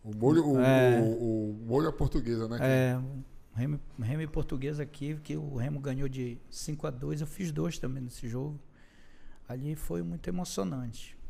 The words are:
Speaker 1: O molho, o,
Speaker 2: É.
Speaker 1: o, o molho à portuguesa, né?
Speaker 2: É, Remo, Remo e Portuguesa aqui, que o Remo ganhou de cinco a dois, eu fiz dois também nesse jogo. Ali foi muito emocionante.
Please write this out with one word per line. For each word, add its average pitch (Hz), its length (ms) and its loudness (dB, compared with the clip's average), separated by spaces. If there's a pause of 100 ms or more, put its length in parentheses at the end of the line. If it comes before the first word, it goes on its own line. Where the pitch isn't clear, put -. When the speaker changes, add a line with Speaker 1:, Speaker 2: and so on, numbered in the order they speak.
Speaker 1:
O 107 100 -8
molho, 147 320 6
o, 135 140 6
Speaker 2:
É. 127 400 8
Speaker 1:
o, 113 500 2
o 107 160 -6
molho 139 220 4
à - 40 0
portuguesa, 117 560 2
né? 117 120 -4
Speaker 2:
É, 127 380 4 (560)
Remo, 143 260 -2 (200)
Remo 131 220 -2
e 160 40 -4
Portuguesa 147 560 -2
aqui, 147 400 -6
que - 140 -6
o 147 200 -6
Remo 139 240 -2
ganhou 135 280 0
de 123 300 -6 (120)
cinco - 360 -6
a - 40 -2
dois, 143 300 -4
eu 156 60 -2
fiz 180 260 -6
dois 160 260 -2
também 131 240 -4
nesse 123 260 -8
jogo. 139 300 -4 (920)
Ali 135 260 -6
foi - 280 -4
muito 170 260 -6
emocionante. 147 880 -4 (140)